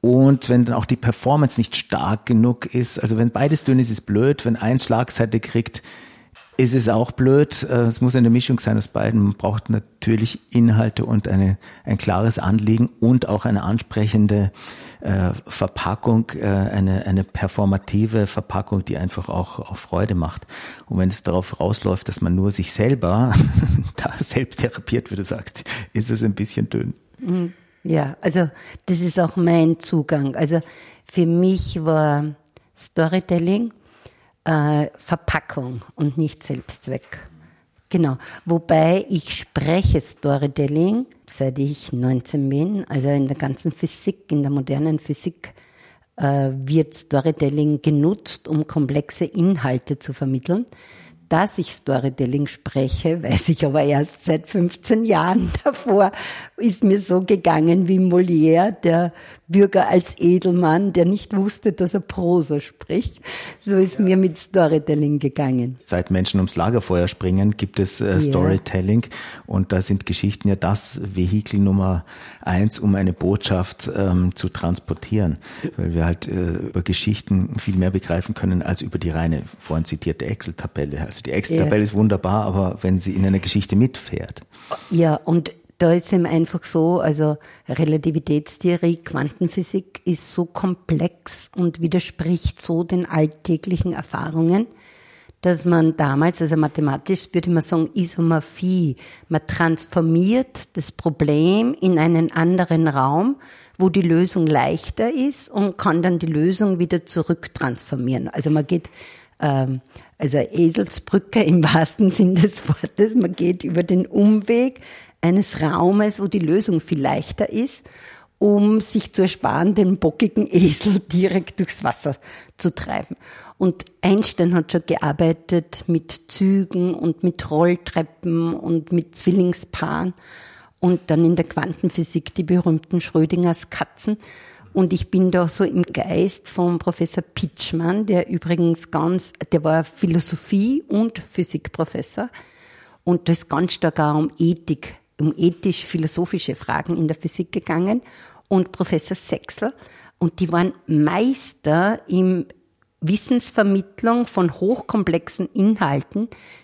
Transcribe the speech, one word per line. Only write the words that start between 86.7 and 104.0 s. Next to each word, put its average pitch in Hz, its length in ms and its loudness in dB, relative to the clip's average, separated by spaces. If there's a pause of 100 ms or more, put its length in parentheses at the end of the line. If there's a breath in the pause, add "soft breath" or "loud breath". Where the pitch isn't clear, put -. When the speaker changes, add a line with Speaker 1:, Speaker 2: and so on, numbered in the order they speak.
Speaker 2:
also 151 360 0 (680 loud breath)
Relativitätstheorie, 165 920 -2
Quantenphysik - 1080 -6
ist - 280 -4
so 175 120 -2
komplex - 1120 -4
und 175 240 0
widerspricht 165 800 0
so 170 240 -2
den 175 240 0
alltäglichen 160 840 0
Erfahrungen, 165 720 0 (720 loud breath)
dass 170 240 0
man 165 320 4
damals, 147 460 0
also 160 140 0
mathematisch 151 760 -2
würde 175 180 0
man 160 120 2
sagen, 160 320 0
Isomorphie, 170 1000 0 (320 loud breath)
man 160 180 0
transformiert 170 1300 0
das - 160 -8
Problem 170 880 2
in 180 180 2
einen 165 340 2
anderen 170 560 2
Raum, 151 480 0 (420 loud breath)
wo 185 100 4
die 185 140 2